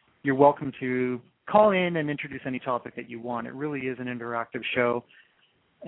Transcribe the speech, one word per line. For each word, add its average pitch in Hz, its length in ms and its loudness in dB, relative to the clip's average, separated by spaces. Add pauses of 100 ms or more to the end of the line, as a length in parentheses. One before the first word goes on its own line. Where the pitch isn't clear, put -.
(240)
you're 139 100 2
welcome 143 460 6
to 127 400 -2 (280)
call 214 220 8
in 180 260 2
and 151 140 0
introduce 135 340 -8
any 127 140 -6
topic 120 380 -4
that 120 120 -12
you 117 120 -12
want. 117 260 -6
It 127 80 -10
really 139 320 -6
is 127 120 -6
an 127 80 -8
interactive 117 560 -6 (120)
show, 120 300 2 (840)